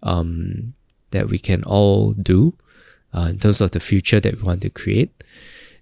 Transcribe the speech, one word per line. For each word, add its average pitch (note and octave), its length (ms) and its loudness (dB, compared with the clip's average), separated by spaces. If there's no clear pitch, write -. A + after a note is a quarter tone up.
um, F2 720 -4
that G2+ 180 -2
we G2 100 -2
can - 260 -2
all G2+ 480 2
do, G#2 420 2
uh, E2+ 160 -2
in F#2+ 80 -6
terms G#2 220 2
of G2 120 0
the E2+ 80 -4
future G2+ 400 2
that G2 160 0
we G#2 60 -12
want F2+ 200 -2
to G2 80 -4
create. A2 420 -2